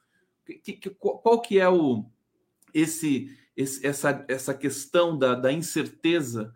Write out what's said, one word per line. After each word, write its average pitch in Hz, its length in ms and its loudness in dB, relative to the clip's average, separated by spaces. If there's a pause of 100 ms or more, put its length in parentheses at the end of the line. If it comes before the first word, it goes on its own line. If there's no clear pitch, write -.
(440)
Que, - 300 -16
que, 190 160 -12
qual, - 280 -4
qual 226 220 4
que 202 180 2
é 185 100 6
o, 143 360 2 (680)
esse, 156 600 -2 (220)
esse, 135 300 -6
essa, 139 420 -2
essa 131 240 -4
questão 160 640 -2
da, 131 180 2
da 127 180 0
incerteza 147 1040 -2